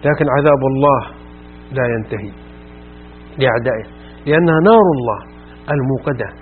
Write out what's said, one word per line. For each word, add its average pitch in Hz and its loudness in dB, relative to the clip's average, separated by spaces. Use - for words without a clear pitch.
لكن 147 0
عذاب 143 2
الله 135 2
لا 127 0
ينتهي 107 -8
لأعدائه، 117 0
لأنها 160 4
نار 226 6
الله 117 -4
الموقدة. 131 -4